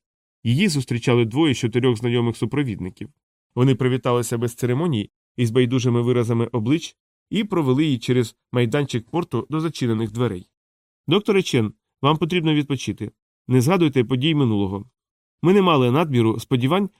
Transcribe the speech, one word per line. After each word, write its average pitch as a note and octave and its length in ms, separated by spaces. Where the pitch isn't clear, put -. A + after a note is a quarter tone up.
Її C#3+ 240
зустрічали B2 560
двоє C3 300
з - 40
чотирьох A#2+ 380
знайомих A#2 400
супровідників. G#2+ 760
Вони C3 200
привіталися B2 640
без A#2+ 160
церемоній B2+ 560
із A#2 140
байдужими B2 520
виразами A#2+ 440
облич B2+ 500
і G#3 140
провели D#3 400
її C#3 140
через B2 380
майданчик B2 580
порту C#3+ 400
до D#3 100
зачинених A#2 520
дверей. G#2 380
"Докторе G3 360
Чен, A2 300
вам D3 140
потрібно D#3+ 380
відпочити. C#3 560
Не B2+ 120
згадуйте D3 440
подій C3 300
минулого. G#2 560
Ми E3+ 100
не G3+ 100
мали C#3+ 280
надміру A#2+ 500
сподівань C#3 600